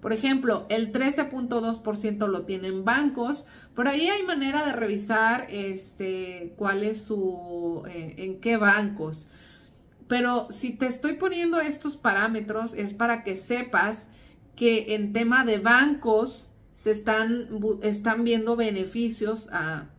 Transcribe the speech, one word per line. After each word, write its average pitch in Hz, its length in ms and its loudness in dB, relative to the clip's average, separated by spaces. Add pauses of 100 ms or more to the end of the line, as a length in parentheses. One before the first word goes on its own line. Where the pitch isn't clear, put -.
Por 202 100 -2
ejemplo, 247 580 2
el 220 220 0
trece 269 340 2
punto 240 360 -2
dos 226 160 -2
por 214 200 -4
ciento 208 300 0
lo 180 180 -2
tienen 190 380 -4
bancos. 262 640 0 (300)
Por 247 120 0
ahí 302 220 2
hay 403 140 0
manera 294 420 0
de 285 60 0
revisar, 220 800 0
este, 185 1040 -6
cuál 196 260 0
es 214 140 -2
su, 175 880 -4
eh, 165 300 -12
en 190 220 -8
qué 226 180 2
bancos. 202 680 2 (800)
Pero 247 420 2
si - 240 -6
te 262 140 -2
estoy 294 300 -2
poniendo 339 420 2
estos 294 360 -4
parámetros 220 800 0
es 202 220 -6
para 233 280 0
que 190 120 -4
sepas 220 720 0 (480)
que 214 400 4
en 208 180 -2
tema 233 320 4
de 214 140 2
bancos 240 880 4 (240)
se - 160 -4
están 220 600 0
bu-, 208 320 -2
están 220 400 0
viendo 233 320 2
beneficios 220 960 -2
a 160 480 -6